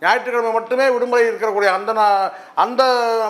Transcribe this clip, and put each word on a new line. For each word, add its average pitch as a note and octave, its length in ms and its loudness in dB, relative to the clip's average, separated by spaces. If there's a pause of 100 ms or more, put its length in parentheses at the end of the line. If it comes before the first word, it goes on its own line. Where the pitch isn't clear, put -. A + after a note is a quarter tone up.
ஞாயிற்றுக்கிழமை A#3 500 0
மட்டுமே B3+ 380 0
விடுமுறை A#3+ 380 2
இருக்கக்கூடிய G#3 380 -2
அந்த G3+ 280 0
நா-, G3+ 380 2 (240)
அந்த A#3 280 0 (460)